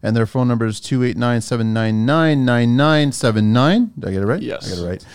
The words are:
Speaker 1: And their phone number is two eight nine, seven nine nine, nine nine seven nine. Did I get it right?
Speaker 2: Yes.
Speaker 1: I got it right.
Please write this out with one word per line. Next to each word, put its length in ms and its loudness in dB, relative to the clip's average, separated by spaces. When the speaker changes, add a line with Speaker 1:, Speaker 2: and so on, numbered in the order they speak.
Speaker 1:
And 120 0
their 120 2
phone 200 -2
number 200 0
is 120 -6
two 240 -2
eight 140 -2
nine, 240 0
seven 320 -2
nine 320 0
nine, 400 2
nine 300 2
nine 380 2
seven 380 0
nine. 460 2
Did 120 -6
I 20 -4
get 100 -2
it 60 -2
right? 160 -2
Speaker 2:
Yes. 280 -8
Speaker 1:
I 40 -6
got 100 -6
it 20 -6
right. 280 -8